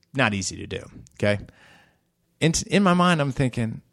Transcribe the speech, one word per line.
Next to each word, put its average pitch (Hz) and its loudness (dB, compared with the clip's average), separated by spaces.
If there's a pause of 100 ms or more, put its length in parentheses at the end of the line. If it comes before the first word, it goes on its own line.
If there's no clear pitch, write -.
(140)
not 123 0
easy 98 -6
to - -12
do, 92 -8 (360)
okay? 104 0 (1000)
In, 160 4 (160)
in 196 2
my 180 4
mind, 180 4
I'm 139 -2
thinking, 120 -2 (100)